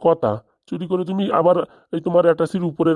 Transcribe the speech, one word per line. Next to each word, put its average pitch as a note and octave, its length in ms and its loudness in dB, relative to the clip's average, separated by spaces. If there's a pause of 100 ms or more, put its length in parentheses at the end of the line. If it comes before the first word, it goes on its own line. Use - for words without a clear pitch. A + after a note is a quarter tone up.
কথা, D#3+ 260 2 (360)
চুরি F3 220 -8
করে F#3 200 -2
তুমি G3 140 -4 (140)
আবার F3 180 4 (380)
এই E3+ 120 -4
তোমার F3 220 4
অ্যাটাচির E3 420 0
উপরে D#3+ 260 0